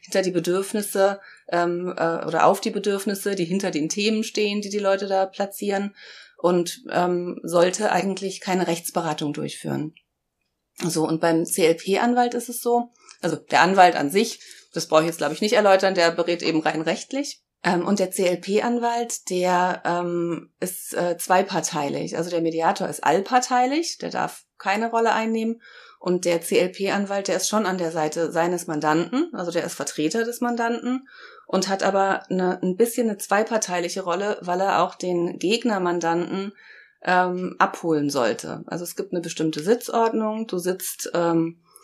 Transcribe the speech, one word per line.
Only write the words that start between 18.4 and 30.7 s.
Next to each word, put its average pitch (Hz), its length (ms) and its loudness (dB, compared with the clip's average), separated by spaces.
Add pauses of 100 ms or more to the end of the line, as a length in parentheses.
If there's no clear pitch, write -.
der, 180 560 2
ähm, 175 640 -2 (100)
ist, - 340 -8
äh, 175 240 -2
zweiparteilich. 165 1000 -2
Also 175 140 -2
der 170 100 0
Mediator 165 480 0
ist - 160 -6
allparteilich, 247 920 2
der - 100 -8
darf - 360 -6 (140)
keine 214 320 -2
Rolle 226 220 2
einnehmen. 226 480 0 (400)
Und 180 240 0
der 170 160 2
C-L-P-Anwalt, 196 880 0
der 185 80 0
ist 185 120 -2
schon 208 180 0
an 185 120 -2
der 165 140 -2
Seite 156 400 -2
seines 175 340 0
Mandanten, 170 680 0
also 175 180 -4
der 170 100 0
ist - 120 -6
Vertreter 156 500 -2
des 240 160 -6
Mandanten 240 640 -2 (400)